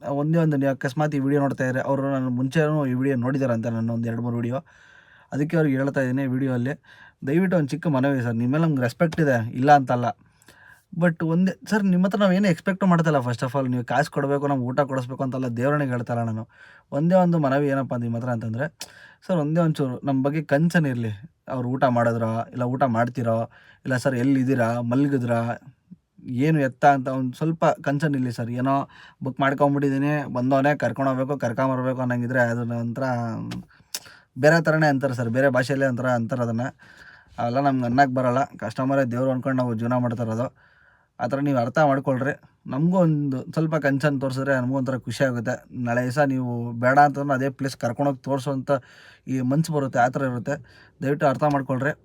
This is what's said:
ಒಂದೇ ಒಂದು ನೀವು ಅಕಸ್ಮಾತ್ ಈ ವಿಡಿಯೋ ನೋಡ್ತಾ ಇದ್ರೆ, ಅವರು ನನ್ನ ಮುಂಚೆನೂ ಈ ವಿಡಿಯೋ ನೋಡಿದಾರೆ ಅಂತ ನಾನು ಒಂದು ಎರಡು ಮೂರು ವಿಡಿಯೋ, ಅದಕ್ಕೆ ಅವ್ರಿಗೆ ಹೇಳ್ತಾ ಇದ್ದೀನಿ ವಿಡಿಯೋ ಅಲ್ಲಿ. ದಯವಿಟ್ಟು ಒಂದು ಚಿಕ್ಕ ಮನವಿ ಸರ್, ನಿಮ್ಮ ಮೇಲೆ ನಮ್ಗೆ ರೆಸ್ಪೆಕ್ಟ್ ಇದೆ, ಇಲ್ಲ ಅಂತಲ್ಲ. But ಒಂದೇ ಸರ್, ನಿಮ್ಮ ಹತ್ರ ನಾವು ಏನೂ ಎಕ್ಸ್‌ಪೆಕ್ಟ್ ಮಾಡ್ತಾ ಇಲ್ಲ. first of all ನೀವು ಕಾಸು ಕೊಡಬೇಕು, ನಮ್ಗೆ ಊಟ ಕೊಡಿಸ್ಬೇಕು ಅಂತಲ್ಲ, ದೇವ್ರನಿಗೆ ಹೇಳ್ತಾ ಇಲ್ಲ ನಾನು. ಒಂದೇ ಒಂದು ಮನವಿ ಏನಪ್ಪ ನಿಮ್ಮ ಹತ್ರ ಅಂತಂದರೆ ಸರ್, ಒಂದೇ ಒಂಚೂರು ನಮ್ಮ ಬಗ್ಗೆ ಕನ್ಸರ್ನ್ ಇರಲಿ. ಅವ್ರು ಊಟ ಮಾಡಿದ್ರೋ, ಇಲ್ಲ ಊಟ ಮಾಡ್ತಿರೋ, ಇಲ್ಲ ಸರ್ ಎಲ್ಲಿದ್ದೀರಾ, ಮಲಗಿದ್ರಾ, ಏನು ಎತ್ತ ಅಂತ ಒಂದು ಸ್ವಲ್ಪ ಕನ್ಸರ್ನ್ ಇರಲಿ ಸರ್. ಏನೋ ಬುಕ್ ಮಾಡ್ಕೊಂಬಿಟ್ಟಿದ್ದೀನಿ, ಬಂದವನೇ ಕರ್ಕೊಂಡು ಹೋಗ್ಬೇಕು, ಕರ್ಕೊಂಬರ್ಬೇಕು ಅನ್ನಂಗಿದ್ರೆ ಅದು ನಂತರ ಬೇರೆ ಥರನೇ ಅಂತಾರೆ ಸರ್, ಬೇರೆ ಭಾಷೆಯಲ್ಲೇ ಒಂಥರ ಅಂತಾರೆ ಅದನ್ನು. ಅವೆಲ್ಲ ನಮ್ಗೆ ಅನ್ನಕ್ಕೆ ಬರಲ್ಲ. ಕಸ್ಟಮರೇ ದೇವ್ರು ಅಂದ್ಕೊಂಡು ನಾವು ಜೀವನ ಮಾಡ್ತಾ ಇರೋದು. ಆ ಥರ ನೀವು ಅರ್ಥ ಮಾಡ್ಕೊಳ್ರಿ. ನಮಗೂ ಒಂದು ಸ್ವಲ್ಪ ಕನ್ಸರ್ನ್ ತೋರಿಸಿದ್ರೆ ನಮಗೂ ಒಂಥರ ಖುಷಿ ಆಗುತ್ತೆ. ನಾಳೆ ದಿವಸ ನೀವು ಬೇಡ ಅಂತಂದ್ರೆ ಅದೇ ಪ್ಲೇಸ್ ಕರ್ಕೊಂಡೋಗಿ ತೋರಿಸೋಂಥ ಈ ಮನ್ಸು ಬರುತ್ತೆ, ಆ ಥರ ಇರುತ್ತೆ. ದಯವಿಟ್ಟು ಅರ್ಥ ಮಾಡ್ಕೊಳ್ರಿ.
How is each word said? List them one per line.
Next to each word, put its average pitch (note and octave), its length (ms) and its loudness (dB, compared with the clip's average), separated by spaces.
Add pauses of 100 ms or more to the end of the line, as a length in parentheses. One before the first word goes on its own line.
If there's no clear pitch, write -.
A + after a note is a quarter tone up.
ಒಂದೇ D3 300 2
ಒಂದು D#3 180 4
ನೀವು C#3 140 2
ಅಕಸ್ಮಾತ್ D3+ 440 -2
ಈ C#3 40 0
ವಿಡಿಯೋ C#3 220 2
ನೋಡ್ತಾ C3 260 0
ಇದ್ರೆ, B2+ 140 -2
ಅವರು C3+ 320 -2
ನನ್ನ C3 140 -2
ಮುಂಚೆನೂ C#3+ 580 0
ಈ B2+ 80 -2
ವಿಡಿಯೋ C3+ 220 0
ನೋಡಿದಾರೆ B2+ 380 0
ಅಂತ A2+ 140 -2
ನಾನು A2+ 260 -2
ಒಂದು A#2 140 -2
ಎರಡು A2+ 140 -4
ಮೂರು A#2+ 140 -2
ವಿಡಿಯೋ, A#2+ 200 -2 (800)
ಅದಕ್ಕೆ D3+ 240 -2
ಅವ್ರಿಗೆ D3 200 2
ಹೇಳ್ತಾ C#3 240 -2
ಇದ್ದೀನಿ C3 260 0
ವಿಡಿಯೋ B2+ 260 -2
ಅಲ್ಲಿ. B2+ 280 -4 (460)
ದಯವಿಟ್ಟು F3+ 300 2
ಒಂದು D3 100 2
ಚಿಕ್ಕ D3 200 -4
ಮನವಿ C3+ 340 2
ಸರ್, A#2 140 -2
ನಿಮ್ಮ B2 180 0
ಮೇಲೆ D#3+ 120 2
ನಮ್ಗೆ D3 160 2
ರೆಸ್ಪೆಕ್ಟ್ D#3+ 400 0
ಇದೆ, A#2+ 300 0
ಇಲ್ಲ C3 200 4
ಅಂತಲ್ಲ. B2+ 340 4 (920)
But E3+ 260 2
ಒಂದೇ F3 340 2 (100)
ಸರ್, G#3 140 2
ನಿಮ್ಮ F#3 220 4
ಹತ್ರ G3 140 0
ನಾವು G3+ 140 4
ಏನೂ G3+ 160 2
ಎಕ್ಸ್‌ಪೆಕ್ಟ್ F#3 340 -2
ಮಾಡ್ತಾ E3+ 280 4
ಇಲ್ಲ. C#3 100 2
first B2 280 -4
of C3+ 100 -2
all C3 120 -2
ನೀವು B2 140 -2
ಕಾಸು C3+ 260 0
ಕೊಡಬೇಕು, C#3+ 360 0
ನಮ್ಗೆ C3+ 160 0
ಊಟ B2+ 160 -2
ಕೊಡಿಸ್ಬೇಕು C3 440 -2
ಅಂತಲ್ಲ, C3 240 -4
ದೇವ್ರನಿಗೆ C3 440 0
ಹೇಳ್ತಾ B2 220 -4
ಇಲ್ಲ A#2 120 -2
ನಾನು. A2+ 220 -6 (440)
ಒಂದೇ E3 240 2
ಒಂದು F3 240 6
ಮನವಿ C#3+ 280 2
ಏನಪ್ಪ C3+ 280 -2
ನಿಮ್ಮ A#2 220 -4
ಹತ್ರ A#2+ 120 -6
ಅಂತಂದರೆ A#2 480 -4 (500)
ಸರ್, F#3 100 0
ಒಂದೇ D#3 240 0
ಒಂಚೂರು D3 420 0
ನಮ್ಮ C3+ 200 2
ಬಗ್ಗೆ D3+ 200 0
ಕನ್ಸರ್ನ್ D#3+ 440 2
ಇರಲಿ. A#2 240 -2 (380)
ಅವ್ರು B2 200 -4
ಊಟ C3+ 140 -2
ಮಾಡಿದ್ರೋ, A#2 680 2
ಇಲ್ಲ B2 120 -4
ಊಟ B2+ 200 0
ಮಾಡ್ತಿರೋ, A#2 680 0 (360)
ಇಲ್ಲ C3 120 0
ಸರ್ C3 180 0
ಎಲ್ಲಿದ್ದೀರಾ, B2 680 2
ಮಲಗಿದ್ರಾ, A#2+ 760 0 (720)
ಏನು D3 300 2
ಎತ್ತ C3 260 0
ಅಂತ C#3 220 4
ಒಂದು C3 300 -4
ಸ್ವಲ್ಪ E3 280 0
ಕನ್ಸರ್ನ್ D3 500 0
ಇರಲಿ B2+ 160 -2
ಸರ್. A#2 180 -6
ಏನೋ C3 380 -2 (360)
ಬುಕ್ C3 160 -6
ಮಾಡ್ಕೊಂಬಿಟ್ಟಿದ್ದೀನಿ, C#3+ 960 0
ಬಂದವನೇ C3+ 420 2
ಕರ್ಕೊಂಡು C3+ 360 -2
ಹೋಗ್ಬೇಕು, C3 280 -2
ಕರ್ಕೊಂಬರ್ಬೇಕು B2+ 640 -2
ಅನ್ನಂಗಿದ್ರೆ B2 400 0
ಅದು A#2+ 220 0
ನಂತರ A#2 400 -4 (1300)
ಬೇರೆ D#3 260 4
ಥರನೇ D#3 240 2
ಅಂತಾರೆ C3+ 260 0
ಸರ್, A#2 160 -4
ಬೇರೆ C3 200 2
ಭಾಷೆಯಲ್ಲೇ C3 360 0
ಒಂಥರ B2 240 -2
ಅಂತಾರೆ B2 320 -2
ಅದನ್ನು. A#2 360 -4 (640)
ಅವೆಲ್ಲ A#2+ 200 -2
ನಮ್ಗೆ C3+ 260 0
ಅನ್ನಕ್ಕೆ B2+ 280 4
ಬರಲ್ಲ. B2+ 300 2
ಕಸ್ಟಮರೇ C3+ 600 -2
ದೇವ್ರು B2+ 280 0
ಅಂದ್ಕೊಂಡು B2+ 320 -2
ನಾವು A#2+ 100 -2
ಜೀವನ A#2 200 -2
ಮಾಡ್ತಾ A#2+ 300 -2
ಇರೋದು. A2+ 320 -4 (640)
ಆ A#2+ 80 -4
ಥರ C3+ 120 -2
ನೀವು C#3+ 180 0
ಅರ್ಥ A#2+ 220 0
ಮಾಡ್ಕೊಳ್ರಿ. C3+ 600 0 (260)
ನಮಗೂ E3 300 0
ಒಂದು D3 440 2
ಸ್ವಲ್ಪ D#3+ 340 -2
ಕನ್ಸರ್ನ್ C#3 460 0
ತೋರಿಸಿದ್ರೆ C3+ 340 -2
ನಮಗೂ C3 220 0
ಒಂಥರ C3 200 -2
ಖುಷಿ A#2+ 260 -4
ಆಗುತ್ತೆ. A#2+ 600 -4
ನಾಳೆ A#2+ 180 0
ದಿವಸ B2 180 -2
ನೀವು B2 520 -2
ಬೇಡ B2 280 2
ಅಂತಂದ್ರೆ C#3+ 340 4
ಅದೇ C3+ 160 0
ಪ್ಲೇಸ್ C3 280 -6
ಕರ್ಕೊಂಡೋಗಿ C3 400 -2
ತೋರಿಸೋಂಥ C3+ 540 -4 (560)
ಈ C3 120 -2
ಮನ್ಸು C#3+ 340 0
ಬರುತ್ತೆ, C3+ 260 -2
ಆ A#2+ 80 6
ಥರ C#3 140 -2
ಇರುತ್ತೆ. C3 440 -4 (380)
ದಯವಿಟ್ಟು D3 240 0
ಅರ್ಥ C3+ 160 0
ಮಾಡ್ಕೊಳ್ರಿ. C#3 480 0 (140)